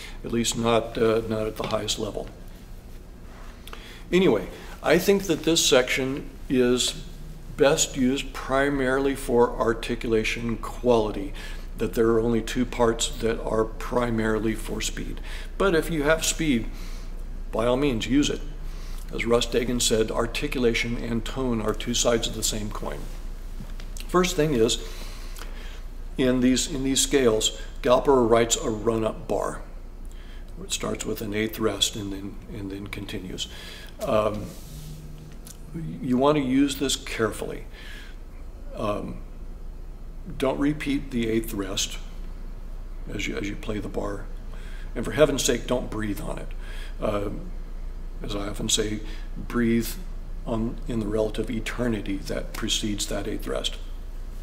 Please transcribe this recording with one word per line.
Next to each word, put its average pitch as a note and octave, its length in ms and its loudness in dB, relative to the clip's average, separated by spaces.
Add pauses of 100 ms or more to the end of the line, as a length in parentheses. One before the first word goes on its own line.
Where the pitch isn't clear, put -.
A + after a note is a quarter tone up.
(240)
at - 80 -6
least A#2 260 2
not, A#2 400 2
uh, A2+ 300 4
not A2 200 0
at A2 100 -6
the A2 100 -4
highest G#2+ 320 -2
level. F#2 300 -4 (1800)
Anyway, D3 380 4 (340)
I C#3+ 180 6
think G3 240 4
that D#3 200 0
this D#3+ 220 4
section C3 640 4 (180)
is B2+ 560 4 (540)
best C3+ 400 4
used C3+ 340 2
primarily C3+ 840 2
for A#2+ 340 6 (100)
articulation A#2 960 2
quality, A2 760 2 (440)
that A2 160 0
there A#2 140 6
are A2+ 140 6
only A2+ 200 4
two B2 240 0
parts A#2 440 2
that A2+ 320 -2
are A2 240 2
primarily A2 880 0
for A2 260 -4
speed. - 380 -4 (380)
But F#3 180 4
if D#3 140 2
you D#3 140 0
have D#3+ 200 4
speed, B2 460 2 (840)
by A2 140 2
all B2 120 4
means, B2+ 300 2
use C3+ 220 4
it. F2+ 120 -2 (720)
As C#2 120 -2
Russ A#2 220 4
Dagan B2 340 0
said, A2 300 4
"Articulation A#2 840 2
and A#2 280 -2
tone B2 360 0
are G#2+ 120 0
two A#2+ 220 -2
sides A#2+ 320 4
of - 80 -4
the G#2+ 80 -4
same G#2+ 260 -2
coin." D2 300 -6 (1080)
First F3+ 280 4
thing D3+ 180 4
is, A#2 320 4 (1300)
in B2+ 240 4
these, B2+ 260 6
in C3+ 160 -2
these C3+ 180 2
scales, A#2 580 4 (220)
Galper C3 480 8
writes A#2 260 8
a - 140 -2
run-up A2 580 0
bar. G1+ 340 0 (1000)
It - 120 -6
starts A2 320 -2
with A2 160 -2
an G#2+ 120 -4
eighth G#2+ 260 0
rest G#2 360 2
and G2+ 180 -4
then, G2 220 -8 (180)
and G2+ 160 -6
then G2+ 180 -8
continues. G2 600 -6 (560)
Um, G#2+ 420 2 (1300)
you D3+ 440 -2
want D3 200 8
to C#3+ 60 2
use C#3 320 4
this C#3 200 0
carefully. - 680 -2 (1120)
Um, G2+ 440 -4 (1160)
don't C3+ 220 2
repeat C#3+ 500 0
the A#2 180 0
eighth A2+ 260 0
rest G2 440 -4 (1120)
as - 140 -4
you, - 120 -2
as G2+ 120 -4
you G2+ 60 -4
play G#2+ 240 -4
the F#2+ 80 -6
bar. G2+ 380 -4 (720)
And A#2+ 80 -4
for A2+ 80 -2
heaven's C#3 320 6
sake, A#2 220 2
don't B2 240 0
breathe G#2+ 320 -2
on - 160 -4
it. - 100 -6 (540)
Uh, G#2 280 0 (920)
as G#2+ 140 -4
I G2+ 140 -4
often A2 180 -4
say, G#2+ 320 0 (380)
breathe A#2 500 2 (580)
on, A#2 300 -2 (140)
in A#2 100 0
the G#2 80 -2
relative A2 420 0
eternity A2 680 -2
that - 340 -4
precedes G#2+ 540 0
that G#2 240 -4
eighth - 180 -4
rest. - 300 -2 (640)